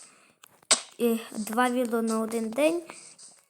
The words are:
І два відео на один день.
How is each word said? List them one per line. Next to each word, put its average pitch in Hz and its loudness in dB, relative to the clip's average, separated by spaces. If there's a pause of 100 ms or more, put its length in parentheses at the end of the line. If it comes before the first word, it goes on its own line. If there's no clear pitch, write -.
(960)
І 226 2 (120)
два 220 0
відео 240 0
на 220 0
один 226 -2
день. 311 2 (680)